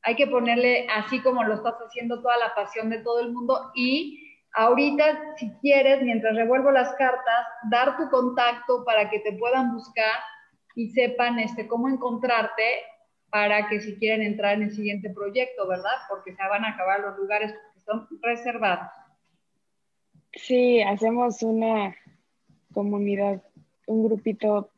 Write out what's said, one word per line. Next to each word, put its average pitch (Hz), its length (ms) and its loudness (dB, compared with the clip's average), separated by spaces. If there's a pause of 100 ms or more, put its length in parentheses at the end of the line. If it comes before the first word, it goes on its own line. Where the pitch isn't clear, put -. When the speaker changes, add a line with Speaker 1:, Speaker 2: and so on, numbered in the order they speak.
Speaker 1:
hay 226 120 0
que 277 120 4
ponerle, 247 600 2
así 214 320 -2
como 254 220 2
lo 214 120 0
estás 233 200 -4
haciendo, 233 460 -8
toda 240 160 2
la 226 160 0
pasión 220 380 -4
de 226 80 -4
todo 233 220 -2
el 233 100 -4
mundo. 240 420 -2
Y 269 640 -2 (160)
ahorita, 285 840 2
si 226 120 -8 (120)
quieres, 269 420 6
mientras 220 320 0
revuelvo 247 340 2
las 254 240 2
cartas, 247 540 0 (240)
dar 247 260 4
tu 320 140 -2
contacto 247 760 0
para 220 240 2
que 214 100 -2
te 208 140 -4
puedan 240 400 0
buscar 220 460 -2 (560)
y 233 160 -6
sepan, 240 480 0
este, 220 280 -6
cómo 233 220 -2
encontrarte 233 720 -2 (720)
para 208 360 2
que 208 140 -2
si 208 160 -10
quieren 220 240 0
entrar 208 320 0
en 214 100 0
el 208 80 -4
siguiente 208 380 -6
proyecto, 202 580 -4
¿verdad? 190 300 -2 (100)
Porque 190 280 -12
se 196 120 -6
van 202 160 0
a 220 100 -4
acabar 196 260 0
los 196 180 -8
lugares 208 360 -2
porque - 260 -20
son 220 280 -6 (140)
reservados. 233 680 -2 (1400)
Speaker 2:
Sí, 247 480 4
hacemos 220 640 0
una 220 520 0 (800)
comunidad, 104 680 -2 (460)
un 220 180 2
grupito 214 720 0